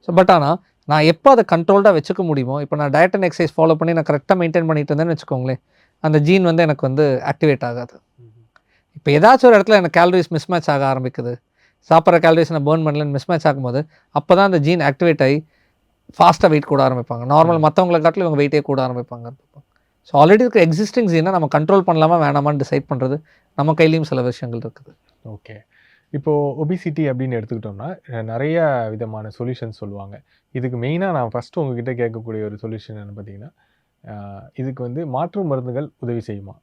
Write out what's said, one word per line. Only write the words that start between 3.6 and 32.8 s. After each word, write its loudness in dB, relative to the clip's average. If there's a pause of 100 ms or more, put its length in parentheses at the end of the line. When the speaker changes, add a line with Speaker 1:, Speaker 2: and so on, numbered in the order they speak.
Speaker 1:
பண்ணி -2
நான் 0
கரெக்டா 0
மெயின்டெயின் -2
பண்ணிட்டு -2
இருந்தேன்னு -2
வச்சுக்கோங்களேன், -6 (400)
அந்த 2
ஜீன் 2
வந்து 2
எனக்கு 0
வந்து 0
ஆக்டிவேட் 0
ஆகாது. -10
Speaker 2:
ம்ஹும். -20 (320)
Speaker 1:
இப்போ -4
ஏதாச்சும் 6
ஒரு 8
இடத்துல 4
எனக்கு 2
கேலரிஸ் 2
மிஸ்மேட்ச் -4
ஆக 0
ஆரம்பிக்குது, -8 (540)
சாப்பிட்ற 4
கேலரிஸ் 2
நான் -4
பர்ன் 0
பண்ணலன்னு -2
மிஸ்மேட்ச் -2
ஆகும்போது, -2 (240)
அப்போ 2
தான் 4
அந்த 2
ஜீன் 0
ஆக்டிவேட் 0
ஆகி 0 (720)
ஃபாஸ்ட்டாக 4
வெயிட் 2
கூட 0
ஆரம்பிப்பாங்க. -6
நார்மல் 2
Speaker 2:
ம். 0
Speaker 1:
மத்தவங்களை 2
காட்டிலும் 0
இவங்க 0
வெயிட்டே 0
கூட -2
ஆரம்பிப்பாங்க. -10 (680)
So 4
already 6
இருக்கிற 4
எக்ஸிஸ்டிங் -2
ஜீனை 2
நம்ம -2
கண்ட்ரோல் 2
பண்ணலாமா 2
வேணாமான்னு 0 (100)
டிசைட் -2
பண்றது -4 (360)
நம்ம 0
கையிலயும் 2
சில -4
விஷயங்கள் -8
இருக்குது. -20 (340)
Speaker 2:
ஓகே. -20 (540)
இப்போ -2 (100)
ஒபிசிட்டி -6
அப்படின்னு -4
எடுத்துக்கிட்டோம்னா, -12 (100)
அஹ், -10
நிறைய -4
விதமான -10 (100)
சொல்யூஷன்ஸ் -10
சொல்லுவாங்க. -16 (300)
இதுக்கு -8
மெயினா -4
நான் -4
ஃபர்ஸ்ட் -10
உங்ககிட்ட -6
கேட்கக்கூடிய -6
ஒரு -10
சொல்யூஷன் -14